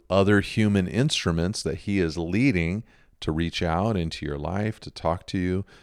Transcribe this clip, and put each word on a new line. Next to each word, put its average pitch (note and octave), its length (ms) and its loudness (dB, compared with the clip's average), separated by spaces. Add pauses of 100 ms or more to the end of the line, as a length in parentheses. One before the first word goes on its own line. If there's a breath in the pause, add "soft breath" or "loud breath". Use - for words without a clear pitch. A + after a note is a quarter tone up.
other G2 320 6
human G2+ 460 2
instruments F#2 760 0
that D#2+ 160 -4
he G2+ 200 -2
is E2 180 0
leading F#2 640 0 (380 soft breath)
to E2+ 100 -4
reach E2 320 -2
out F2+ 320 0
into E2 300 -4
your D2 120 -6
life, G2 440 -4
to - 100 -14
talk E2+ 360 -4
to G2+ 100 -4
you F#2 280 0 (180 loud breath)